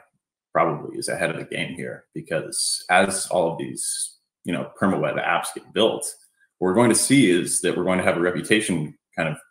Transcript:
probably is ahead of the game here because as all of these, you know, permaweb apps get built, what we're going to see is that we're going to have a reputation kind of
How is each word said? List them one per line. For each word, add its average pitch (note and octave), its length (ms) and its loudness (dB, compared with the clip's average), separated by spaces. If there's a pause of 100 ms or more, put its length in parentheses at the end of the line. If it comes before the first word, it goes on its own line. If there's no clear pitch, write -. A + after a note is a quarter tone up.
(520)
probably D#2+ 460 0
is - 100 -6
ahead E2 220 -2
of D#2+ 80 -6
the - 60 -10
game - 300 -6
here B1+ 380 -12
because - 800 -4
as F#2+ 380 2
all E2+ 220 2
of D#2+ 80 -6
these, - 600 -8 (260)
you F2 80 -4
know, D2 260 -6
permaweb E2 440 0
apps E2 320 -2
get - 180 -16
built, A2 320 2 (540)
what F2+ 100 0
we're F#2 60 2
going A#2 160 6
to G#2+ 40 6
see B2+ 360 6
is - 320 0
that F2 120 0
we're F2+ 100 -2
going F#2 140 2
to F2+ 60 0
have F2 140 2
a - 20 0
reputation F2+ 720 0 (220)
kind E2 100 -2
of D#2 120 -6 (120)